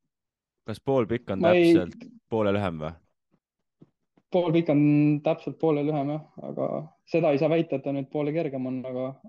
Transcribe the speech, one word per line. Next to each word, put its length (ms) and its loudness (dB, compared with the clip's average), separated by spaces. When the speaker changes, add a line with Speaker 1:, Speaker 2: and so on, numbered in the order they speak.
Speaker 1:
Kas 120 -10
pool 300 0
pikk 240 -4
on 80 -2
Speaker 2:
Ma 160 4
ei 160 6
Speaker 1:
täpselt 300 0
poole 260 0
lühem 260 -2
või? 120 -8
Speaker 2:
Pool 200 2
pikk 160 2
on 140 4
täpselt 360 -4
poole 240 2
lühem, 300 -2
jah, 80 -8
aga 160 -6
seda 260 2
ei 80 2
saa 80 2
väita, 300 0
et 40 -20
ta 80 -6
nüüd 220 -6
poole 180 -2
kergem 380 -4
on, 140 -6
aga, 240 -6